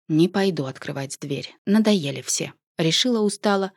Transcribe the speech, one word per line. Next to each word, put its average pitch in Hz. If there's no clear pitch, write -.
Не 160
пойду 185
открывать 139
дверь, 139
надоели 196
все. -
Решила 214
устало, 202